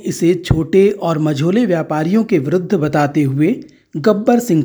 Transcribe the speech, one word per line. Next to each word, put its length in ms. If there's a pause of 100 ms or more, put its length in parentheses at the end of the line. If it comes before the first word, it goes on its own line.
इसे 300
छोटे 560
और 280
मझोले 460
व्यापारियों 580
के 160
विरुद्ध 340
बताते 500
हुए 300 (440)
गब्बर 420
सिंह 260